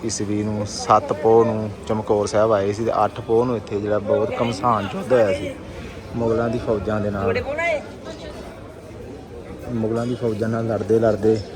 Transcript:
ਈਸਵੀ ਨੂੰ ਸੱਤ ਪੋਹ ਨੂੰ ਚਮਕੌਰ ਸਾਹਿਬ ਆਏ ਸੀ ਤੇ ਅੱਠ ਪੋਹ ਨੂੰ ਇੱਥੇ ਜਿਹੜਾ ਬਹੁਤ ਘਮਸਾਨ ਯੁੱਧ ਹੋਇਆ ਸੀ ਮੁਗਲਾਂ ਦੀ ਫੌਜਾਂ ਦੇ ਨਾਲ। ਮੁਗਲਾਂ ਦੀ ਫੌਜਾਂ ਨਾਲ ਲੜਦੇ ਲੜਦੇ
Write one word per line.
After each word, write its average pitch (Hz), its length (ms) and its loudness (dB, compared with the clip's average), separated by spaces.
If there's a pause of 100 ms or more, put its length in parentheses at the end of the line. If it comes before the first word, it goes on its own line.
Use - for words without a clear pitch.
ਈਸਵੀ 104 380 -2
ਨੂੰ 104 240 -2
ਸੱਤ - 460 2
ਪੋਹ 113 320 6
ਨੂੰ 110 240 -2 (180)
ਚਮਕੌਰ 107 400 0
ਸਾਹਿਬ 107 240 4
ਆਏ 101 220 2
ਸੀ 113 120 -2
ਤੇ 113 60 0 (140)
ਅੱਠ 101 160 -4
ਪੋਹ 117 240 2
ਨੂੰ 123 120 0
ਇੱਥੇ 101 240 -4
ਜਿਹੜਾ 104 180 0
ਬਹੁਤ 107 320 2 (100)
ਘਮਸਾਨ 117 520 0
ਯੁੱਧ 98 200 0
ਹੋਇਆ 110 200 6
ਸੀ 92 200 -4 (640)
ਮੁਗਲਾਂ 117 340 0
ਦੀ 117 100 -2
ਫੌਜਾਂ 107 420 0
ਦੇ 104 80 0
ਨਾਲ। 101 320 0 (2250)
ਮੁਗਲਾਂ 113 320 0
ਦੀ 123 100 -2
ਫੌਜਾਂ 113 340 -2
ਨਾਲ 113 180 -2
ਲੜਦੇ 107 320 2
ਲੜਦੇ 110 380 4 (180)